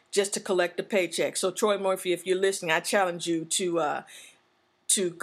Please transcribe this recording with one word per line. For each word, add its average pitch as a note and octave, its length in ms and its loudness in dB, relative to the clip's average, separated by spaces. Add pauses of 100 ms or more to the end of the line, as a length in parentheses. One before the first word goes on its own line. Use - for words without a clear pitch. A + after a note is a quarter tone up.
(120)
just G3+ 240 0
to G#3 60 -2
collect F3 380 0
a - 40 -4
paycheck. E3+ 540 0
So, F#3+ 120 0
Troy G3+ 300 2
Murphy, F#3+ 320 0
if E3+ 160 -2
you're F#3 100 2
listening, F#3+ 340 0
I E3 100 4
challenge F3 440 0
you E3 200 -2
to, E3+ 340 -2
uh, C#3+ 220 -2 (880)
to F#3 220 2 (120)